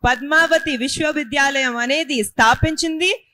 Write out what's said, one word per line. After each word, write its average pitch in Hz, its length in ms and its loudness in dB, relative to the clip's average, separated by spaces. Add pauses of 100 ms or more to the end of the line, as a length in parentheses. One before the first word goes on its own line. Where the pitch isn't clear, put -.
పద్మావతి 311 680 2
విశ్వవిద్యాలయం 277 1000 -2
అనేది 262 460 -2
స్థాపించింది 320 1120 0